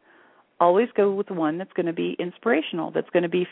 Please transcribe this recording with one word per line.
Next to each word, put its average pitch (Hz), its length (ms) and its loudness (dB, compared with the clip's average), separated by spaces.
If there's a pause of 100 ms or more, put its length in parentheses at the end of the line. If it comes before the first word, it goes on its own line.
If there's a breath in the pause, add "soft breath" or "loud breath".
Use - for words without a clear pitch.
(600 soft breath)
always 190 320 4
go 202 200 2
with 196 160 -4
the 202 60 -8
one 160 240 -2
that's 190 160 -10
gonna 170 180 -2
be 175 280 -4
inspirational, 180 720 -2
that's 160 180 -4
gonna 175 200 0
be 180 220 0